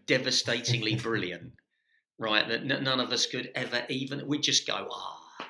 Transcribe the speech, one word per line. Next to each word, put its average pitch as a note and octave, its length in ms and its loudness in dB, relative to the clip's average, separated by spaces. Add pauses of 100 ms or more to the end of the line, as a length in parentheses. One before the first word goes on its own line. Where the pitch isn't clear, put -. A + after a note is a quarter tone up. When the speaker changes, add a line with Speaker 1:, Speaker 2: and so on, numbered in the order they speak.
Speaker 1:
devastatingly B2 880 2
Speaker 2:
<laughs> - 60 -2
Speaker 1:
brilliant, F#2+ 520 -4 (640)
right, G#2+ 280 4
that A2+ 220 0
n-, C#3 140 0
none C3 160 2
of A#2+ 120 0
us A#2 140 2
could B2 300 -6
ever B2 340 -2
even, C3+ 380 -4
we'd C#3+ 160 0
just - 240 4
go, G2 240 -2
"Ah, - 580 -10